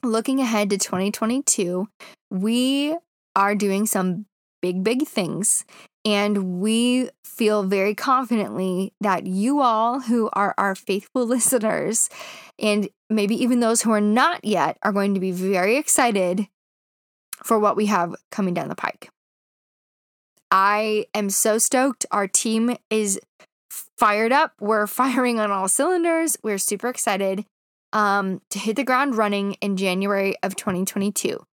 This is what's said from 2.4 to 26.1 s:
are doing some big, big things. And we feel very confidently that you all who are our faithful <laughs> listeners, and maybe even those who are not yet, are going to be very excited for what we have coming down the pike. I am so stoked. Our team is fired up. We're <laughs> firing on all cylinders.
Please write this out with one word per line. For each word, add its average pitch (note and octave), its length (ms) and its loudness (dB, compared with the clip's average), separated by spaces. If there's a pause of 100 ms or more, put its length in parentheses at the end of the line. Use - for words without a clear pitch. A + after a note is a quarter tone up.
are G3+ 220 2
doing G3+ 300 0
some F#3 400 -2 (360)
big, F3+ 220 -2
big B3 240 0
things. - 560 -2 (400)
And G3+ 580 0
we A#3+ 480 2 (160)
feel G#3+ 380 0
very G3 300 2
confidently F#3+ 1080 -2
that G3 260 0
you A3 340 0
all A#3+ 400 2
who A#3 320 0
are G3+ 240 0
our G3 160 0
faithful G#3 520 -4
<laughs> - 20 -4
listeners, A3 840 0 (480)
and G#3 300 0 (220)
maybe G#3+ 320 2
even A#3+ 180 2
those A#3 220 2
who A3 100 2
are G#3 100 4
not B3 420 2
yet, E3 400 0
are G#3 100 0
going G3 200 2
to G3 60 0
be F#3 120 -2
very F#3 440 0
excited G3+ 720 2 (960)
for A3+ 160 2
what G#3 160 2
we G#3 120 2
have F3 280 0 (160)
coming F#3 220 -2
down E3+ 160 -4
the - 60 -6
pike. - 340 -8 (1400)
I G#3 640 2
am G3+ 160 -2
so G#3+ 280 2
stoked. B3+ 520 0
Our G3+ 180 0
team A3+ 500 0 (120)
is G#3 300 0 (500)
fired A3 640 0
up. D4+ 300 2
We're G#3 260 0
<laughs> - 0 -
firing B3 520 0
on G#3 120 0
all F#3+ 160 -2
cylinders. E4 720 0